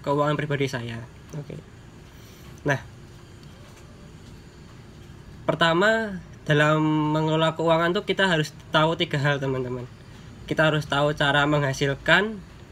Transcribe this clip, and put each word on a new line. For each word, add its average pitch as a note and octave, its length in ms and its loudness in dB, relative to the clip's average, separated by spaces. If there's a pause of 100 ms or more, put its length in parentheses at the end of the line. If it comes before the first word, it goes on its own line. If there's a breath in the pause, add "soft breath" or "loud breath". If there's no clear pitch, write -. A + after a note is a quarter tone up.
keuangan D3 320 2
pribadi C#3+ 320 -2
saya. A#2 320 -8 (400)
Oke. - 160 -12 (1120 loud breath)
Nah, C3+ 160 -2 (2750)
pertama, F#3 720 2 (240)
dalam D3+ 400 4 (320)
mengelola D#3 400 2
keuangan E3 400 2
tuh G#3 80 -4
kita F#3+ 240 2
harus D#3 240 0 (160)
tahu D#3+ 240 4
tiga E3+ 240 -2
hal, C#3 240 0
teman-teman. B2+ 480 -4 (560 loud breath)
Kita D#3 240 2
harus D3+ 160 0
tahu D3 320 0
cara C#3+ 320 4
menghasilkan, D3+ 960 2 (260)